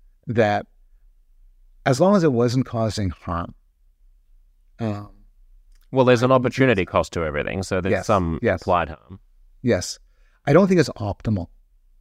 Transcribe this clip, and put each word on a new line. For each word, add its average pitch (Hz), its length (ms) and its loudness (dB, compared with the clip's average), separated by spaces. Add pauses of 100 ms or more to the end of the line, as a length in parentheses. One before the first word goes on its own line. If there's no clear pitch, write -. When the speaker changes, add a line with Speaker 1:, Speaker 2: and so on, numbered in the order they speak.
(280)
Speaker 1:
that 104 400 0 (1200)
as 131 140 0
long 196 160 4
as 185 80 2
it 156 100 4
wasn't 123 320 0
causing 110 440 -4
harm, 85 460 -8 (1200)
um, 104 300 -8 (800)
Speaker 2:
Well, 127 140 4
there's 120 180 4
an 127 80 4
Speaker 1:
I 135 40 6
Speaker 2:
opportunity 123 500 2
cost 85 280 -2
to 87 100 -4
everything, 73 400 -6
so 92 180 -4
there's 95 100 -2
Speaker 1:
Yes, 95 160 -4
Speaker 2:
some 90 340 0
Speaker 1:
yes. 95 200 -2
Speaker 2:
applied 85 280 0
harm. 69 300 -18 (420)
Speaker 1:
Yes. 107 380 -2 (460)
I 139 80 2
don't 190 140 6
think 180 120 2
it's 147 100 2
optimal. 101 580 -6 (540)